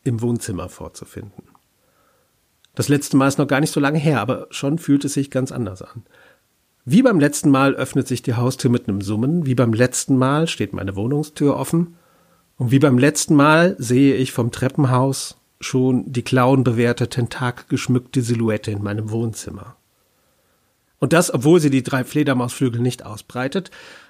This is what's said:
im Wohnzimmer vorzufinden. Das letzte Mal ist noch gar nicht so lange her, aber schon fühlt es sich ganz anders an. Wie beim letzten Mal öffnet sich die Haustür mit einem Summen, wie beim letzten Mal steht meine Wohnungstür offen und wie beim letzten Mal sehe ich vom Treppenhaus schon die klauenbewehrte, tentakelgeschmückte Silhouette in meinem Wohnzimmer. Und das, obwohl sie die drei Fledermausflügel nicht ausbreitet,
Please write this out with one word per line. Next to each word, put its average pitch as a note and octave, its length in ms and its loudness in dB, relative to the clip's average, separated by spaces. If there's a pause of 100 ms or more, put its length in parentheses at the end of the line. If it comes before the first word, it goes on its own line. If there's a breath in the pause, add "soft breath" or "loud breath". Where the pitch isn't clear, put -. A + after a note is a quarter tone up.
im A#2 180 -2
Wohnzimmer A2+ 460 -4
vorzufinden. - 800 -18 (1300)
Das - 140 -4
letzte C#3+ 280 0
Mal C3+ 120 4
ist C3+ 100 -4
noch C#3+ 100 0
gar C#3 120 0
nicht D#3+ 120 -2
so D#3 80 -2
lange C#3+ 180 0
her, D3 220 0
aber A2 300 -4
schon - 280 -4
fühlt C#3 260 0
es C#3 100 -4
sich C#3 160 -4
ganz B2+ 220 -4
anders G2+ 300 -8
an. - 220 -20 (800 soft breath)
Wie D#3 180 4
beim F3 180 4
letzten C#3+ 300 2
Mal C3+ 240 4
öffnet C3 340 -2
sich B2 140 -4
die B2+ 120 -2
Haustür B2 360 0
mit A#2+ 180 -2
einem G2+ 120 -2
Summen, A#2 440 -2
wie C3 120 0
beim A#2 180 2
letzten B2+ 420 0
Mal C#3 320 2
steht - 240 -6
meine F#2+ 240 -8
Wohnungstür C#3+ 600 -2
offen E3+ 400 -2 (600 soft breath)
und A#2+ 140 -2
wie C3+ 80 6
beim C3+ 180 4
letzten D3 380 2
Mal D#3 440 6
sehe B2+ 360 4
ich B2+ 180 -2
vom A#2+ 180 -2
Treppenhaus C3 880 0 (260)
schon C3 480 0
die B2 120 -4
klauenbewehrte, B2 880 2
tentakelgeschmückte B2+ 1120 -4
Silhouette A2+ 480 -2
in G#2 120 -6
meinem G#2 280 -6
Wohnzimmer. A2+ 680 -8 (1200)
Und C3 140 0
das, E3+ 200 2
obwohl D#3 280 4
sie D3 100 2
die C3 120 2
drei B2+ 200 -4
Fledermausflügel B2+ 800 -2
nicht A#2+ 240 -4
ausbreitet, B2 680 -8 (400 loud breath)